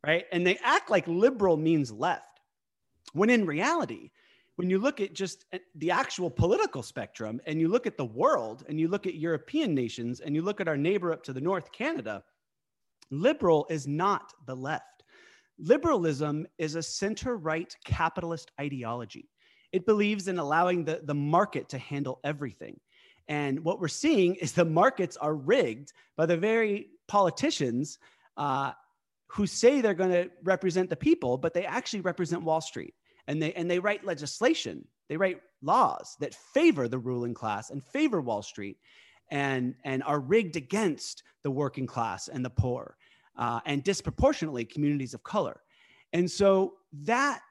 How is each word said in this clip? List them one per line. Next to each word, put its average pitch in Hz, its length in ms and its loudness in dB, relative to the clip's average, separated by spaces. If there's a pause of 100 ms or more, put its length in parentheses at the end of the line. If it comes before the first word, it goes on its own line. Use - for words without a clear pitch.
right? 170 260 2
And 175 140 2
they 180 180 4
act 294 260 2
like 190 160 4
liberal 190 520 4
means 151 340 2
left, 147 480 -4 (720)
when 202 160 4
in 233 160 4
reality, 180 680 -2 (460)
when 180 140 -2
you 190 80 4
look 269 220 0
at 196 140 -4
just - 320 -8 (280)
the 160 160 -2
actual 180 400 0
political 214 500 2
spectrum 110 640 -8
and 156 160 -2
you 160 60 2
look 226 220 0
at - 80 -8
the 135 80 -4
world 123 640 0
and 156 100 -4
you 160 80 2
look 196 180 -2
at 180 120 -4
European 170 580 -2
nations 120 460 -4
and 143 160 -6
you 160 60 0
look 202 180 -4
at 170 80 -2
our 151 80 0
neighbor 170 360 0
up 156 120 -8
to 139 80 -10
the 131 80 -6
north, 175 320 -2
Canada, 110 500 -6 (880)
liberal 170 580 2
is 143 200 -6
not 175 440 -2 (140)
the 131 80 -10
left. 131 480 -8 (560)
Liberalism 160 880 2 (120)
is 156 180 -4
a 165 60 -4
center-right 185 920 -4 (100)
capitalist 165 760 -2
ideology. 123 680 -8 (440)
It 180 140 0
believes 208 420 2
in 180 100 -2
allowing 170 460 2
the, 156 180 -4
the 147 120 -2
market 156 560 2
to 135 80 -8
handle 135 440 -6
everything. 139 560 -8 (480)
And 147 320 -2
what 175 220 -2
we're 160 80 -2
seeing 202 480 4
is - 160 -6
the 175 120 4
markets 180 520 4
are 151 180 -2
rigged 143 580 0 (240)
by 160 100 2
the 170 100 4
very 214 540 0 (180)
politicians, 160 880 0 (380)
uh, 139 340 -2 (560)
who 202 220 -2
say 262 320 4
they're 214 140 2
gonna 180 340 2 (160)
represent 185 460 2
the 165 60 -2
people, 135 420 2
but 160 160 -2
they 180 120 0
actually 202 360 -4
represent 170 420 -4
Wall 160 160 2
Street. - 340 -12 (320)
And 151 160 -2
they, 156 120 -2
and 175 160 -4
they 175 80 2
write 196 260 -2
legislation, 165 840 -2 (220)
they 151 80 -6
write 185 240 0 (220)
laws 190 580 2
that - 140 -8
favor 226 540 2
the 131 100 -2
ruling 120 340 -4
class 110 380 -6
and 139 120 -10
favor 269 380 0
Wall 110 220 -2
Street 101 340 -12 (540)
and, 135 440 -2 (100)
and 135 180 -2
are 147 180 0
rigged 175 360 0
against 165 680 -4 (200)
the 143 80 -2
working 131 360 -2
class 113 420 -6
and 120 160 -6
the 127 60 -6
poor, - 480 -4 (400)
uh, 117 260 -2
and 143 180 -2
disproportionately 170 840 0
communities 143 480 -2
of - 80 -14
color. - 400 -4 (500)
And 175 180 2
so 190 440 4 (300)
that 254 360 2 (100)